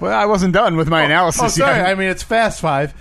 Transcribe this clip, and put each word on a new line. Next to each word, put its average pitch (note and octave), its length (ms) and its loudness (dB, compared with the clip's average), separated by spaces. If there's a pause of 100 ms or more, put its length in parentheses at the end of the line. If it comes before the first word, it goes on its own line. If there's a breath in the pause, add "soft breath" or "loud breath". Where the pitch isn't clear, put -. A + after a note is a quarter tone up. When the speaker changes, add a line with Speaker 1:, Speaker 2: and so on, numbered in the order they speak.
Speaker 1:
well, G3 180 -4
I G#3 80 2
wasn't F#3+ 280 0
done F#3 220 2
with D#3+ 120 0
my D#3+ 140 2
Speaker 2:
Oh, D3 40 2
Speaker 1:
analysis E3+ 360 2
Speaker 2:
oh, A#3 60 2
sorry. C4 300 0
Speaker 1:
yet. F#3 100 0
Speaker 2:
I G3 60 0
mean, F#3+ 140 -2
it's F3+ 140 -4
fast A3+ 380 0
five. D3 400 -2